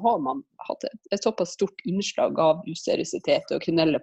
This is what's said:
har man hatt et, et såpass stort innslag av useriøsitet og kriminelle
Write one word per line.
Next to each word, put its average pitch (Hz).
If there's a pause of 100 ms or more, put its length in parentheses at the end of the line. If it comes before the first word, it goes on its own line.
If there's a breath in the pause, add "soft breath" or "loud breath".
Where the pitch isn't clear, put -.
har 226
man 135 (240)
hatt -
et, - (140)
et 202
såpass 190
stort -
innslag 190
av 160
useriøsitet -
og 143
kriminelle 160